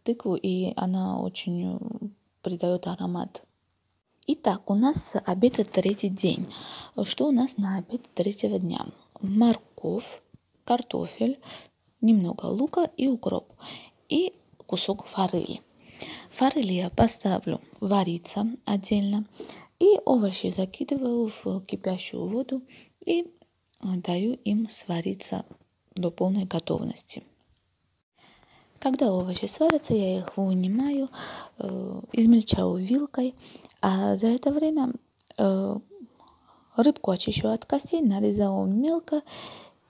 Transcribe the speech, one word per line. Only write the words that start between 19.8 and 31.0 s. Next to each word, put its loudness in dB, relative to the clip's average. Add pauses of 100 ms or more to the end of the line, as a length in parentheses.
И 8
овощи 2
закидываю -2 (140)
в -2
кипящую -6
воду -4 (440)
и 0 (580)
даю -2 (100)
им 0
свариться -4 (500)
до -2
полной 0
готовности. -6 (1500)
Когда 2
овощи -2
сварятся, 2
я 2
их -10
вынимаю, 0 (500)